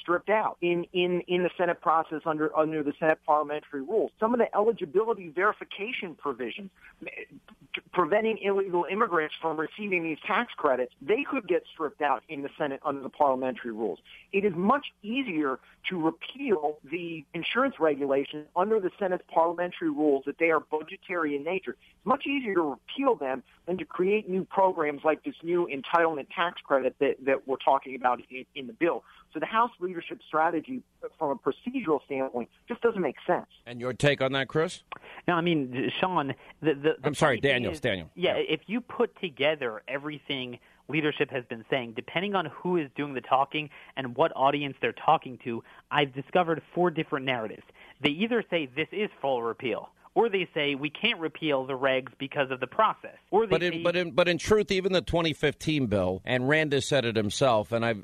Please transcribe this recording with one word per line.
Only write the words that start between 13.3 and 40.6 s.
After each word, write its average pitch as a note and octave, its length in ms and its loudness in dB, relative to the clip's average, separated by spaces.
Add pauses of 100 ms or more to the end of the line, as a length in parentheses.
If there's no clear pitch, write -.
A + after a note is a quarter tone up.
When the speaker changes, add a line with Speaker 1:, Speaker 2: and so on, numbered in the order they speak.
Speaker 1:
rules. G#2+ 280 -4 (320)
It G3 120 0
is G3+ 120 2
much B3 300 2 (160)
easier F#3+ 560 -2 (300)
to F#3 120 -4
repeal E3 840 -2
the E3 400 -8 (100)
insurance A#3+ 460 0
regulations C#3+ 640 0 (100)
under G#3+ 240 2
the F3+ 180 0
Senate's F#3 340 -2
parliamentary E3+ 580 2
rules C#3+ 360 2
that C#3 120 -8
they E3 120 4
are D#3 100 4
budgetary E3 600 -6 (140)
in C#3+ 100 -4
nature. E3+ 280 -4
It's - 340 -14
much B3+ 200 0
easier C4 280 -2
to F3 80 2
repeal A3 520 0
them C3+ 280 -4 (240)
than - 120 -4
to D3+ 60 -6
create G3+ 440 0
new F#3 160 -2
programs E3 600 0
like D3+ 200 2
this C#3+ 180 -6
new F3 300 0
entitlement D3+ 600 0
tax E3+ 280 -2
credit C3 380 2
that, C3+ 240 2
that C3 220 0
we're C3 100 -2
talking C3+ 380 0
about B2 260 -2 (100)
in, B2+ 140 -12 (100)
in C#3 120 -10
the A#2 60 -14
bill. D3 320 -2 (280)
So D#3+ 80 -6
the D3+ 60 -4
House A3+ 240 2 (100)
leadership F3 460 -8
strategy D#3 560 0 (360)
from D3+ 120 0
a C3+ 60 0
procedural D#3+ 680 -2
standpoint C3 440 -4 (200)
just A#3 120 -8
doesn't G3+ 220 2
make E3+ 140 -2 (100)
sense. E3+ 200 0 (200)
Speaker 2:
And B2 140 -12
your B2 120 -2
take C3+ 300 4
on C3 100 2
that, C3+ 160 -2
Chris? D#3+ 340 -2 (460)
Speaker 3:
No, F3 60 4
I E3+ 60 4
mean, C3+ 500 0 (100)
Sean, D#3+ 340 0 (280)
the, D3+ 120 4
the, - 0 -
the C#3+ 200 0 (100)
Speaker 2:
I'm D3 100 0
sorry, C#3 220 4
Speaker 3:
funny A2 40 -4
thing C#3 120 4
Speaker 2:
Daniel, A#2+ 200 0
Speaker 3:
is, - 80 -8
Speaker 2:
Daniel. F#2+ 340 -2
Speaker 3:
yeah, F3 220 0
Speaker 2:
Yeah. D3+ 120 0
Speaker 3:
if D#3 180 -2
you A3+ 140 -4
put - 400 -4
together C3+ 680 -2
everything C#3 720 -6 (300)